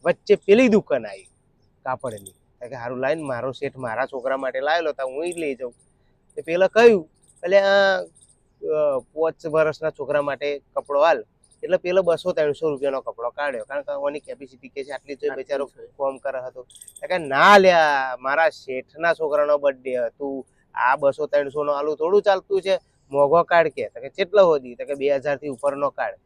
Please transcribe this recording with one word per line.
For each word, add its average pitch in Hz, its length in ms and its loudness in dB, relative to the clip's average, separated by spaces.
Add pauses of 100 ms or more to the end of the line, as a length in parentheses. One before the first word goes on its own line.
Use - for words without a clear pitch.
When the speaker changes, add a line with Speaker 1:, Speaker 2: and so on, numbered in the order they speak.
Speaker 1:
વચ્ચે 180 320 2
પેલી 226 340 4
દુકાન 151 360 0
આવી 98 240 -16 (560)
કાપડની. 113 500 -10 (340)
કે 131 60 -14
હારું 123 240 -10
લાઈને 151 240 -2
મારો 131 280 -6
શેઠ 135 260 -10
મારા 123 280 -4
છોકરા 131 320 -6
માટે 131 220 -6
લાવેલો 156 320 -2
તો 135 160 -8
હું 139 180 -8
ઈ 175 80 -8
લઈ 156 220 -6
જાઉં. 123 180 -12 (640)
તો 151 60 -12
પેલા 175 260 0
કહ્યું 220 420 4 (340)
એટલે 190 160 4
આ, 196 380 4
અ, 151 1000 -4
પાંચ 160 480 -4
વર્ષના 156 420 0
છોકરા 147 320 -4
માટે 143 380 -6
કપડો 143 420 -4
હાલ. 156 180 4 (440)
એટલે 175 140 0
પેલો 180 260 0
બસો 170 280 0
ત્રણસો 151 380 -2
રૂપિયાનો 135 320 -4
કપડો 117 280 -10
કાઢ્યો, 131 360 -8
કારણ 139 160 -8
કે 143 100 -10
ઓની 143 280 -6
કેપેસિટી 127 500 -18
કે 139 140 -10
છે 139 80 -12
આટલી 135 240 -12
જ 147 100 -10
Speaker 2:
આટલી 135 180 -4
Speaker 1:
બિચારો 139 220 -4
Speaker 2:
જ - 120 -20
હોય. 113 100 -20 (100)
Speaker 1:
કોમ 135 200 -4
કરે 131 300 -8
હતો. 127 140 -16 (400)
તો 147 60 -12
કે 180 100 -2
ના 165 400 6
લ્યા, 151 640 4
મારા 143 300 2
શેઠના 147 640 -4
છોકરાનો 147 440 0
બર્થડે 127 500 -2
હતું, 139 380 -8 (280)
આ 127 220 2
બસો 143 320 -2
ત્રણસો 147 360 -2
નો 147 80 -2
આલું 147 260 -2
થોડું 185 240 2
ચાલતું 190 400 0
છે, 190 180 -2 (320)
મોંઘો 143 320 4
કાઢ 165 240 4
કે. - 220 -6
તો 117 120 -16
કે 135 80 -14
કેટલો 190 360 2
હોધી? 131 300 0
તો 127 100 -12
કે 139 100 -6
બે 139 100 -6
હજાર 143 320 0
થી 147 100 -10
ઉપરનો 139 420 -4
કાઢ. 107 260 -6 (100)